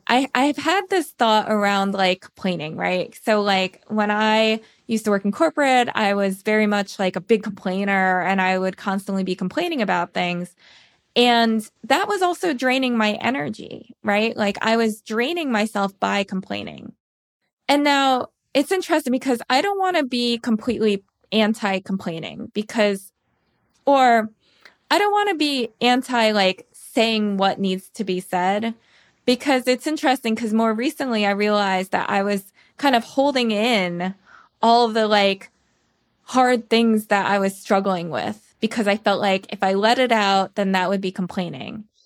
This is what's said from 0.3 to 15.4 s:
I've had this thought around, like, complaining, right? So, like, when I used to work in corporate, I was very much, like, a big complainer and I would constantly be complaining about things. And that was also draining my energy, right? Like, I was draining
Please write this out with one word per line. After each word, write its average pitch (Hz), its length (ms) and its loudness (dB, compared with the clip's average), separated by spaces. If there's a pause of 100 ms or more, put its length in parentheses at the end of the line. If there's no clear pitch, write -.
I've 294 220 0
had 370 320 -2
this 359 220 -2
thought 220 400 2
around, 202 420 2
like, 185 280 0
complaining, 160 560 -6
right? 180 460 -4
So, 214 180 2
like, 190 460 -2
when 214 240 -2
I 220 480 2 (260)
used 220 200 -4
to 214 60 0
work 202 140 0
in 202 60 2
corporate, 269 640 2
I 202 180 2
was 196 300 -2
very 214 240 2
much, 202 320 -2
like, 185 160 0
a 185 60 -4
big 226 200 2
complainer 190 800 0
and 190 180 0
I 185 200 0
would 185 180 -2
constantly 196 460 -4
be 185 120 -4
complaining 302 460 -4
about 180 320 -2
things. 175 420 -4 (600)
And 233 520 2 (180)
that 269 220 0
was 403 140 -2
also 349 320 0
draining 254 440 0
my 214 160 2
energy, - 880 -6
right? 214 340 0
Like, 202 240 -2
I 226 160 2
was 220 240 -2
draining 269 500 -4